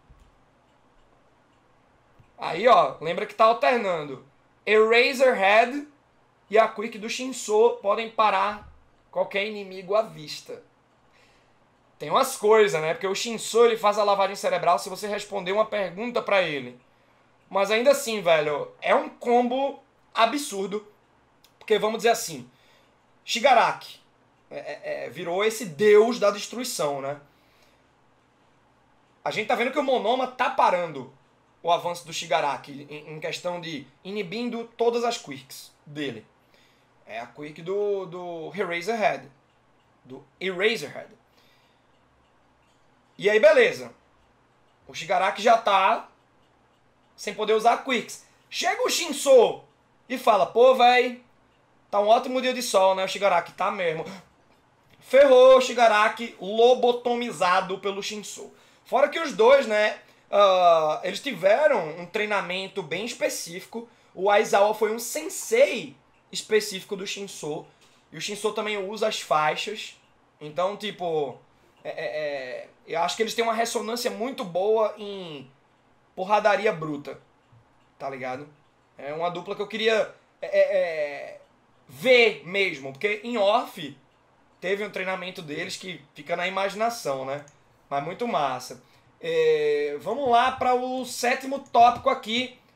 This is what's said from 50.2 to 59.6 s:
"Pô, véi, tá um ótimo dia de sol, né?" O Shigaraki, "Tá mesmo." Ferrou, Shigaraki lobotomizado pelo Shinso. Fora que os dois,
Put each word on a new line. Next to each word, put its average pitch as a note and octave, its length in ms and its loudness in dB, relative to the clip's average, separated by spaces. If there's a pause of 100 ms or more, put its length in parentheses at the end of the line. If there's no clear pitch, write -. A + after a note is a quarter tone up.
"Pô, B3+ 280 6
véi, B3 480 4 (680)
tá G3+ 100 0
um G#3 80 2
ótimo B3+ 340 2
dia B3+ 120 0
de A#3+ 100 -6
sol, F#3+ 320 2
né?" F#3+ 80 -4
O F#3+ 60 -4
Shigaraki, F#3 420 0
"Tá F#3 180 -4
mesmo." E3 360 -4 (960)
Ferrou, C4 580 8
Shigaraki A3+ 800 2
lobotomizado A3 1400 2
pelo G3 220 -6
Shinso. - 520 -12 (320)
Fora C#4 240 2
que E4+ 100 -6
os D4 140 -4
dois, A#3 340 6